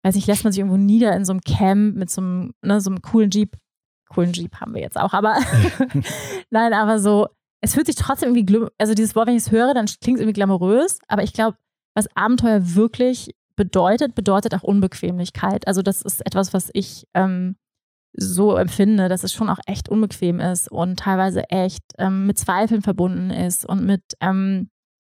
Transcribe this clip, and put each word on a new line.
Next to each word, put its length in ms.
weiß 120
nicht, 120
lässt 160
man 100
sich 60
irgendwo 180
nieder 380
in 100
so 60
einem 100
Camp 540
mit 160
so 100
einem, 400
ne, 200
so 100
einem 100
coolen 300
Jeep. 240
Coolen 240
Jeep 260
haben 160
wir 60
jetzt 180
auch, 140
aber 240
<laughs> 560
nein, 220
aber 260
so, 280
es 120
fühlt 140
sich 80
trotzdem 400
irgendwie 100
glüm-, 320
also 160
dieses 220
Wort, 120
wenn 80
ich 80
es 80
höre, 220
dann 120
klingt's 360
irgendwie 120
glamourös, 720
aber 160
ich 100
glaub, 220
was 200
Abenteuer 600
wirklich 580
bedeutet, 600
bedeutet 400
auch 80
Unbequemlichkeit. 1040
Also 140
das 200
ist 240
etwas, 280
was 200
ich, 400
ähm, 420
so 400
empfinde, 540
dass 140
es 100
schon 160
auch 160
echt 240
unbequem 500
ist 320
und 280
teilweise 500
echt, 340
ähm, 300
mit 100
Zweifeln 460
verbunden 480
ist 340
und 200
mit, 180
ähm, 480